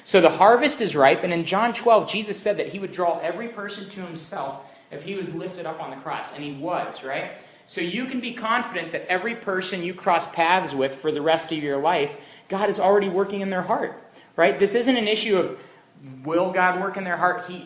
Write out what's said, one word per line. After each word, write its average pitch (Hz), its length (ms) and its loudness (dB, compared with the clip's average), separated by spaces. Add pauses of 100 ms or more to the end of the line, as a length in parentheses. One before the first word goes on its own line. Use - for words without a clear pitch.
So 190 160 6
the 165 80 8
harvest 226 500 6
is 170 160 -2
ripe, 139 280 6
and 180 100 -2
in 170 100 0
John 214 300 0
twelve, 220 360 4
Jesus 208 300 -6
said 208 180 0
that - 120 -4
he 185 100 -8
would 190 140 -8
draw 180 260 0
every 175 300 -6
person 202 400 -12
to 190 120 -14
himself 156 600 -10 (300)
if 147 100 -12
he 190 140 -10
was 160 180 -8
lifted 175 320 -10
up 160 160 -8
on 143 80 -10
the 131 80 -12
cross, 135 380 -10
and 143 80 -12
he 143 100 -10
was, 139 500 -6
right? 135 280 -8 (340)
So - 160 -8
you 202 240 -4
can 254 160 -6
be 233 120 -8
confident 220 580 -4
that - 160 -6
every 185 280 -2
person 185 460 -4
you 180 140 -6
cross 175 360 2
paths 170 440 2
with 135 200 0
for 156 160 -2
the 147 120 -2
rest 160 280 2
of 160 60 -2
your 143 200 -2
life, 147 380 0 (340)
God 196 200 0
is 185 100 -2
already 196 300 4
working 196 320 -2
in 196 80 -2
their 180 140 -2
heart, - 380 -4 (340)
right? 185 220 4
This 196 180 4
isn't 247 200 4
an 220 120 2
issue 214 300 2
of, - 220 0 (640)
will 170 280 2
God 180 280 2
work 190 180 -4
in 190 60 -6
their 175 140 -2
heart? 180 280 0
He 180 200 -10